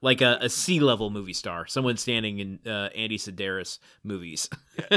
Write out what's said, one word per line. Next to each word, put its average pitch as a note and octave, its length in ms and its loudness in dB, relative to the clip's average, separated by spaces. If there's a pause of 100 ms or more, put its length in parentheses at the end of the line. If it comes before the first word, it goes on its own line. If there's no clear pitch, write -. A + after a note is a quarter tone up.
like C3 200 4
a, B2 200 6
a A#2+ 80 0
C-level B2+ 600 4
movie G2 240 -6
star, E2+ 340 -6
someone B2+ 300 0
standing A2 420 -2
in, G2 260 -8
uh, G2+ 300 -4
Andy A2 220 -4
Sedaris F#2+ 640 -6 (240)
movies. F2 500 -6
<laughs> - 60 -12 (380)